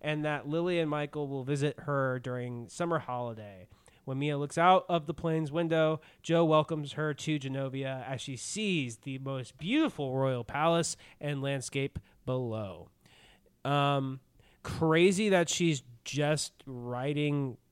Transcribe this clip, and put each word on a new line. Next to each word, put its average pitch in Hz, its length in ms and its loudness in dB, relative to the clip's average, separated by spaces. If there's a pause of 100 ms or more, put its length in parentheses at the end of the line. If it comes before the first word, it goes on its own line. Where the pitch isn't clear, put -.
and 151 260 -2
that 147 200 -2
Lily 170 320 0
and 160 120 0
Michael 147 360 -2
will 135 160 -6
visit 139 380 0
her 135 380 0
during 123 500 -6
summer 170 300 -2
holiday. 110 680 -8 (380)
When 135 140 -4
Mia 147 200 0
looks 143 200 -4
out 185 320 8
of 165 160 0
the 160 80 -4
plane's 160 360 0
window, 160 500 2 (220)
Joe 165 220 4
welcomes 156 480 2
her 151 220 -2
to 151 240 -2
Genovia 135 680 -4
as 131 140 -6
she 135 160 -8
sees 165 600 -2
the 135 200 -8
most 135 380 -8
beautiful 185 580 0
royal 131 300 2
palace 165 520 2 (220)
and 143 240 -4
landscape 139 560 -4 (280)
below. 110 640 -4 (760)
Um, 139 560 0 (420)
crazy 175 680 4
that 175 180 4
she's 160 340 2 (220)
just 147 480 0 (120)
writing 135 920 -2 (140)